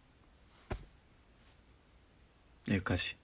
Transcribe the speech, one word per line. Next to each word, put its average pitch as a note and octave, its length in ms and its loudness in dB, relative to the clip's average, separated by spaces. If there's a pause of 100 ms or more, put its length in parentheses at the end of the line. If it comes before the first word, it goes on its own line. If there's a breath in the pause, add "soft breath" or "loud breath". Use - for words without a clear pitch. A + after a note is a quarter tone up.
(2750)
여기까지. F#2+ 560 0